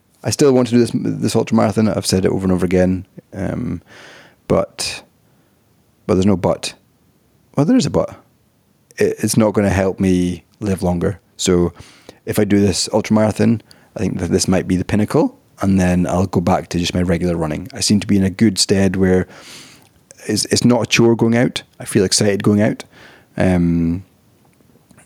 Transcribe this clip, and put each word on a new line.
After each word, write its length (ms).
I 80
still 220
want 160
to 60
do 60
this, 140
this 400
ultra 220
marathon. 320
I've 180
said 180
it 60
over 140
and 80
over 120
again, 420
um, 500
but, 560
but 80
there's 120
no 100
but. 380
Well, 100
there 100
is 100
a 40
but. 200
It, 200
it's 180
not 180
gonna 160
help 280
me 460
live 220
longer. 380
So 360
if 120
I 60
do 160
this 320
ultra 220
marathon, 480
I 20
think 220
that 100
this 160
might 220
be 80
the 80
pinnacle, 540
and 180
then 280
I'll 200
go 140
back 280
to 100
just 160
my 80
regular 340
running. 380
I 60
seem 200
to 60
be 100
in 80
a 60
good 280
stead 380
where 300
it's, 200
it's 180
not 180
a 40
chore 300
going 200
out. 260
I 60
feel 200
excited 380
going 200
out. 220
Um, 680